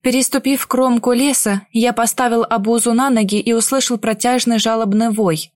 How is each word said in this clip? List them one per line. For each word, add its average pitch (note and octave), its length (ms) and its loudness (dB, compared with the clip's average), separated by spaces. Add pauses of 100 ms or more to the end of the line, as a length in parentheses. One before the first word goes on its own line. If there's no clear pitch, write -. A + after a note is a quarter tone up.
Переступив C4 640 0
кромку B3 460 0
леса, A#3+ 580 0
я A#3+ 220 0
поставил A#3 500 0
обузу A3+ 500 0
на B3+ 160 2
ноги G#3+ 300 2
и A#3 140 0
услышал A#3+ 460 0
протяжный A#3+ 600 0
жалобный A3+ 520 0
вой. F#3+ 460 -2